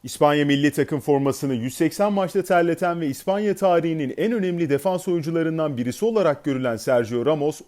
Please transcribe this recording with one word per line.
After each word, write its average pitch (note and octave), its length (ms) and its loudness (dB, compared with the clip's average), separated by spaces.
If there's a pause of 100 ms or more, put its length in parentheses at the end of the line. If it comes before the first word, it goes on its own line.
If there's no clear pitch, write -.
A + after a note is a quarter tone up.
İspanya D3 420 2
milli C#3+ 260 4
takım C#3+ 280 -2
formasını C#3 540 0
yüz B2+ 200 -4
seksen G3+ 400 0
maçta F#3+ 280 0
terleten E3+ 600 2
ve D#3 60 -2
İspanya G3 480 -2
tarihinin E3 640 0
en A3 140 0
önemli F3+ 380 -2
defans F3+ 380 0
oyuncularından D#3+ 720 -2
birisi B2 280 -4
olarak F#3+ 380 0
görülen B2+ 320 -2
Sergio A#2+ 500 0
Ramos, D3 420 0